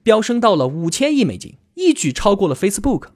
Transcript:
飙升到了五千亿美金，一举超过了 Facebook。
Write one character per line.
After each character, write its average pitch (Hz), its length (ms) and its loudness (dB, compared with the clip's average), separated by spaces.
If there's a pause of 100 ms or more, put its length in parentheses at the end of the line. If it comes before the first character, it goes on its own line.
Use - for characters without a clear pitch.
飙 220 180 4
升 240 200 -2
到 220 160 4
了 131 120 0
五 165 220 -4
千 285 260 -2
亿 262 80 2
美 104 140 -2
金， - 200 -20 (180)
一 349 180 2
举 - 180 -2
超 202 240 0
过 196 120 0
了 135 80 0
Facebook。 - 600 -2